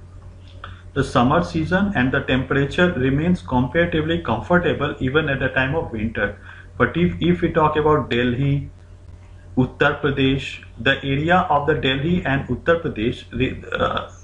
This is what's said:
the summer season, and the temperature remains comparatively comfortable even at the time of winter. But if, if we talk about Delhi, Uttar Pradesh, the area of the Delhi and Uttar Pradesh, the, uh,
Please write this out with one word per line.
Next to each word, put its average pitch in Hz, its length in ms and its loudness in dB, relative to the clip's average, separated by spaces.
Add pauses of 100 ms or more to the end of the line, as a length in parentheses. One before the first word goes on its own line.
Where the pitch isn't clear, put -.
(920)
the 135 100 0
summer 139 400 2
season, 175 520 0
and 131 160 2
the 139 100 0
temperature 139 720 0
remains 143 480 2
comparatively 165 800 0
comfortable 147 800 0
even 143 300 0
at 131 100 -2
the 131 100 -2
time 131 260 0
of - 160 -4
winter. 107 480 -4 (380)
But 123 200 0
if, 175 220 2
if 175 220 2
we 165 100 0
talk 151 240 2
about 151 340 2
Delhi, 135 600 0 (880)
Uttar 143 440 0
Pradesh, 135 640 0 (160)
the 135 240 2
area 151 340 2 (120)
of 143 180 2
the 156 80 4
Delhi 139 500 0
and 135 220 0
Uttar 165 340 2
Pradesh, 120 480 -4
the, 127 320 -2 (160)
uh, - 340 -2 (120)